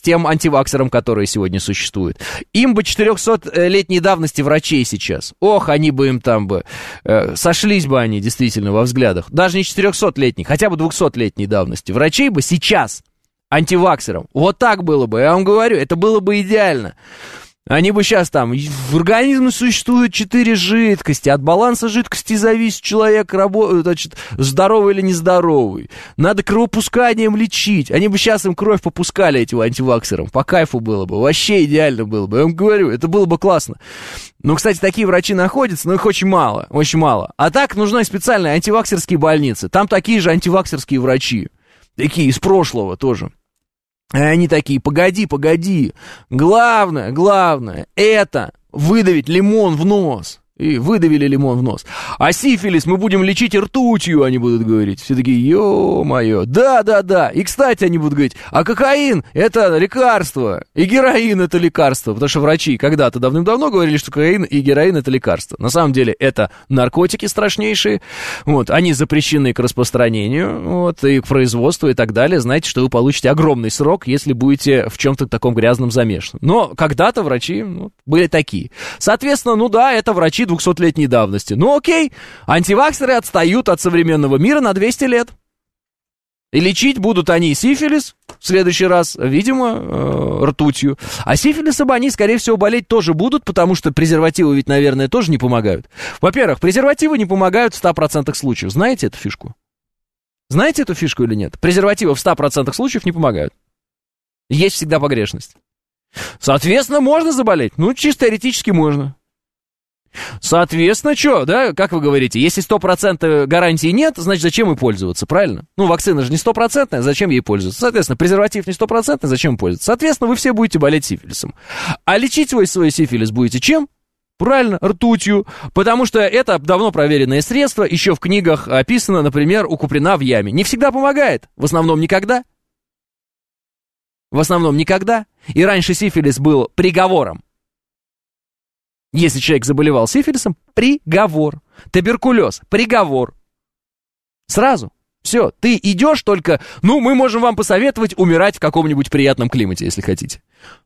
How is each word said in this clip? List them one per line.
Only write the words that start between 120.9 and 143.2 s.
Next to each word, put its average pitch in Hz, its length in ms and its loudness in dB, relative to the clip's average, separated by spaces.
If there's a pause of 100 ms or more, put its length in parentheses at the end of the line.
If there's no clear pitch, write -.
сифилисом. - 500 -10 (520)
А 185 100 2
лечить 262 320 0
свой, 214 180 2
свой 170 240 0
сифилис 117 400 0
будете 120 300 0
чем? 302 260 0 (520)
Правильно, 247 440 2
ртутью. 202 640 0 (280)
Потому 226 320 2
что 220 140 0
это 208 380 0
давно 185 320 0
проверенное 147 520 0
средство, 208 420 0
еще 170 300 0
в - 40 -4
книгах 175 480 0
описано, 165 540 0
например, 147 460 2
у 156 100 -4
Куприна 156 400 0
в 147 40 -4
яме. 110 320 0
Не 180 120 0
всегда 247 260 0
помогает, 269 640 -2
в 143 120 -4
основном 165 340 0
никогда. 202 440 0 (1900)
В 139 80 0
основном 156 380 0
никогда. 196 480 0 (260)
И 156 100 2
раньше 190 300 2
сифилис 160 460 0
был 139 360 2
приговором. 180 680 0 (1700)
Если 151 260 2
человек 135 240 0
заболевал 139 420 2
сифилисом, 262 480 -2 (200)
приговор. 165 880 0 (280)
Туберкулез, 214 800 0
приговор. 202 640 0 (1160)